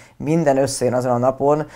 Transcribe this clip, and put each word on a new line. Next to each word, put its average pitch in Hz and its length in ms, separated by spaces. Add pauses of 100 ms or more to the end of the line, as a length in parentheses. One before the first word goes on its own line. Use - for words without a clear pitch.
(160)
minden 143 400
összejön 123 380
azon 127 180
a 120 60
napon, 139 580